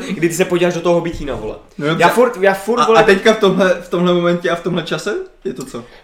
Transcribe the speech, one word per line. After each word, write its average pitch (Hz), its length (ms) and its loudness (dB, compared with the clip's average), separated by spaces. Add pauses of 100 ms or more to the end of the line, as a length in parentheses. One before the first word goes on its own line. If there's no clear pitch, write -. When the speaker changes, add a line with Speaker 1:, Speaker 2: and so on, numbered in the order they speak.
Speaker 1:
kdy 165 200 -2
ty 160 60 -2
se 180 100 0
podíváš 175 300 0
do 170 60 -4
toho 175 140 2
Hobitína, 160 400 -4
vole. 110 200 -8 (240)
Speaker 2:
No 147 100 -4
dobře. 160 140 0
Speaker 1:
Já 180 60 6
furt, 233 320 2
já 190 140 4
furt, 233 260 -2
Speaker 2:
A, 233 60 4
Speaker 1:
vole, 220 140 6
Speaker 2:
a - 20 4
teďka 196 320 4
v 220 40 -2
tomhle, 185 440 2
v - 60 -18
tomhle 180 260 0
momentě 175 360 0
a 170 60 0
v 170 60 -12
tomhle 170 200 -4
čase? 165 320 -6 (300)
Je 156 100 -8
to 131 100 -12
co? 120 200 -14 (200)